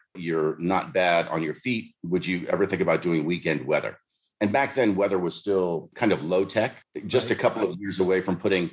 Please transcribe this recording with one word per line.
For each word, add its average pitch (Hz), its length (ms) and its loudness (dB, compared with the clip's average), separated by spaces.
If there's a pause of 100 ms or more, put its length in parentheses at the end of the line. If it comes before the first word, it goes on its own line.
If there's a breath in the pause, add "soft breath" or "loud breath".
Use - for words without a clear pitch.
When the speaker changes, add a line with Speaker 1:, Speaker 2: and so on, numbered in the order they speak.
(160)
Speaker 1:
You're 80 440 0
not 87 340 0
bad 87 340 4
on 80 160 -2
your 76 100 -4
feet. 113 500 -6
Would 87 220 -2
you 87 220 -2
ever 90 180 2
think 95 160 -2
about 82 200 2
doing 82 240 0
weekend 80 420 -2
weather?" 76 300 -2 (440)
And 101 100 0
back 135 240 0
then, 110 200 2
weather 98 240 2
was 87 160 -4
still 90 600 -2
kind 110 160 2
of 78 120 0
low 90 220 2
tech, 110 380 -2 (240)
just 120 220 0
Speaker 2:
Right. 120 80 2
Speaker 1:
a - 40 -6
couple 110 280 2
of 87 100 -8
years 98 200 -6
away 92 220 4
from 92 140 -2
putting 90 380 0